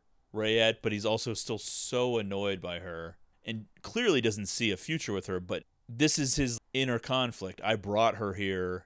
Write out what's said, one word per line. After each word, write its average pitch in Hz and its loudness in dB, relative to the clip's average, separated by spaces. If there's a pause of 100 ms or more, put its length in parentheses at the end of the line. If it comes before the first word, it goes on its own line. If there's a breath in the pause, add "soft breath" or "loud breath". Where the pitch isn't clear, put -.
(320)
Rayette, 110 2
but 110 0
he's 104 -2
also 110 0
still 107 -4
so 123 -2
annoyed 98 -2
by 87 -6
her 85 -10 (260)
and 113 -8 (160)
clearly 202 2
doesn't 107 0
see 113 0
a 92 0
future - -4
with 95 -2
her. 92 -2
But 90 -6 (260)
this 147 4
is 131 2
his 123 0 (140)
inner 131 2
conflict. 120 -4
"I 110 4
brought 101 2
her 104 -2
here. 92 -2